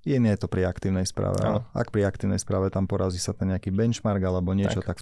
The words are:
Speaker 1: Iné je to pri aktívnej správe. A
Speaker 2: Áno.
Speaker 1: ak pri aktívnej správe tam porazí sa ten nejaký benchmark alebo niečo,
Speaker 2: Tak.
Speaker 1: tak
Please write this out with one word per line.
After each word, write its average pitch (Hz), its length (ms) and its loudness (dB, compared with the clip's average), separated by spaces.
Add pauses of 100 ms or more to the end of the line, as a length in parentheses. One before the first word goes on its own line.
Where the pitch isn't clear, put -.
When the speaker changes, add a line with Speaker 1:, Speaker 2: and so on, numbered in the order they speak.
Speaker 1:
Iné 120 320 4
je - 0 -
to - 80 -4
pri 92 160 0
aktívnej 92 400 0
správe. 95 400 -2
A - 80 2
Speaker 2:
Áno. - 80 2 (160)
Speaker 1:
ak 123 160 -2
pri 101 160 2
aktívnej 98 320 -2
správe 95 320 0
tam 95 160 0
porazí 95 320 0
sa - 160 -4
ten 95 160 -2
nejaký 95 240 -2
benchmark 110 480 2
alebo 92 320 0
niečo, 98 240 2
Speaker 2:
Tak. 87 160 -4
Speaker 1:
tak - 60 -18